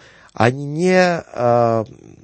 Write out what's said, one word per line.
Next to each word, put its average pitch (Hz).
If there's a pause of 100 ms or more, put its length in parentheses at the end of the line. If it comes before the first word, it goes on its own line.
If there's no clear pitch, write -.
(340)
они 135
не, 170
а, 120 (380)